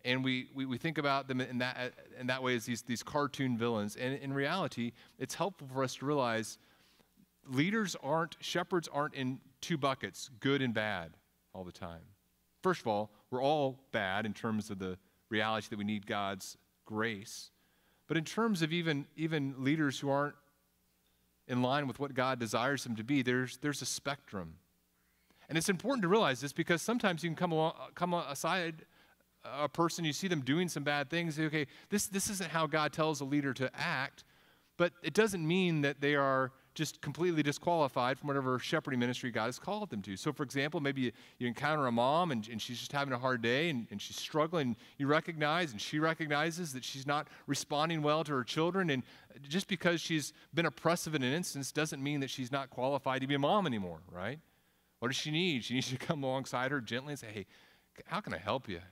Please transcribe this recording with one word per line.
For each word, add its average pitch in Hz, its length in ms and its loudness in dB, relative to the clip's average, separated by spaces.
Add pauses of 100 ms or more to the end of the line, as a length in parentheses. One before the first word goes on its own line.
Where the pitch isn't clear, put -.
and 127 200 2
we, 127 300 0
we, 135 120 -4
we 127 120 -4
think 160 200 -2
about 139 300 2
them 131 140 0
in 123 180 -4
that, 123 340 -2 (260)
in 127 80 -6
that 131 160 -2
way 127 120 2
as 110 100 -2
these, 120 180 -4
these 120 180 -2
cartoon 135 560 0
villains. 110 380 0
And 131 240 -4
in 135 140 -6
reality, 139 580 -2 (260)
it's - 160 -6
helpful 170 400 -4
for 135 100 0
us 127 120 -2
to 131 100 -8
realize 120 540 0 (880)
leaders 170 560 2
aren't, 160 380 0
shepherds 175 500 -2
aren't 143 240 -2
in 131 240 -2 (220)
two 170 160 -2
buckets, - 520 -2 (100)
good 135 220 4
and 123 120 0
bad, 101 400 -2 (420)
all 95 80 -8
the 87 80 -10
time. 85 320 -12 (580)
First 180 200 0
of - 60 -4
all, 107 220 2 (220)
we're 127 100 -2
all 139 380 2 (140)
bad 101 320 0
in 104 80 -2
terms 107 360 -2
of 101 100 -6
the 92 180 -4 (320)
reality 110 400 0
that 110 80 -6
we 101 80 -2
need 104 200 -2
God's 101 520 -4 (280)
grace. 110 680 -4 (560)
But 151 100 0
in 160 80 0
terms 214 360 2
of 156 120 2
even, 160 320 0 (100)
even 156 420 0
leaders 139 420 2
who 143 100 -2
aren't 143 260 2 (1120)
in 123 120 0
line 135 260 2
with 120 120 -8
what 139 140 -4
God 127 260 2
desires 120 440 0
them 120 120 -4
to 110 80 -6
be, 135 180 2
there's, 127 360 0
there's 147 240 -4
a 135 40 -6
spectrum. 95 680 -6 (960)
And 151 80 -2
it's 160 120 2
important 214 320 0
to 175 60 2
realize 165 340 4
this 139 120 -6
because 170 280 2
sometimes 196 420 0
you 170 60 -2
can 156 60 -2
come 175 160 0
along, 160 220 2 (220)
come 175 180 0
aside 165 720 -2 (580)
a 135 260 -2
person, 165 340 2
you 151 100 2
see 190 140 -4
them 170 140 0
doing 151 260 2
some 151 160 -4
bad 147 260 0
things, 165 300 0
okay, 156 280 0 (220)
this, 202 180 2
this 190 220 -2
isn't 190 200 -4
how 160 180 2
God 151 240 2
tells 156 300 0
a 139 40 -4
leader 139 280 2
to 127 220 0
act, 143 500 -4 (520)
but 175 160 4 (100)
it 160 100 -2
doesn't 196 320 4
mean 170 360 4
that 139 200 0
they 147 140 4
are 135 360 4 (240)
just - 260 -4
completely 156 400 2
disqualified 143 800 2
from 147 80 -6
whatever 131 320 2
shepherding 143 400 0
ministry 123 320 0
God 110 140 0
has 123 120 -4
called 208 320 -4
them 104 140 -6
to. 98 120 -6
So, 156 160 -2
for 143 120 -6
example, 139 360 -2
maybe 139 220 0
you, 123 100 2 (280)
you 123 80 0
encounter 143 400 2
a 120 40 2
mom 139 380 4
and, 113 200 -2
and 113 120 -6
she's 120 160 -8
just - 140 -10
having 139 240 0
a - 20 -4
hard 127 240 0
day 135 300 2
and, 117 180 -4
and 104 100 -6
she's - 160 -10
struggling. 151 600 0 (240)
You 139 80 2
recognize 156 640 2
and 104 100 -8
she - 160 -4
recognizes 160 760 0
that 127 100 -8
she's 135 240 -8
not 147 220 0 (180)
responding 151 560 2
well 151 220 4
to 147 60 -4
her 131 120 2
children, 175 480 2
and 131 100 2 (480)
just 185 180 -2
because 175 320 2
she's 156 340 -2 (200)
been 165 140 2
oppressive 165 480 0
in 135 80 2
an 127 100 2
instance 147 380 -4
doesn't 151 320 -2
mean 147 160 0
that 135 100 -2
she's 123 220 -6
not 135 180 -2
qualified 135 520 0
to 131 60 -2
be 143 60 0
a 139 60 2
mom 180 260 4
anymore, 92 360 -2 (100)
right? 101 280 -6 (600)
What 117 80 -2
does 131 100 -2
she 156 140 -4
need? 156 320 2
She - 100 -4
needs 127 180 0
you 131 60 -2
to - 80 -8
come 151 180 0
alongside 131 460 -2
her 143 100 -2
gently 123 340 -6
and 135 60 -8
say, 117 140 -12
"Hey, 101 120 -6 (500)
c-, - 100 -16
how 170 140 -6
can 123 160 -6
I - 20 -6
help 101 320 -4
you?" 85 120 -6 (100)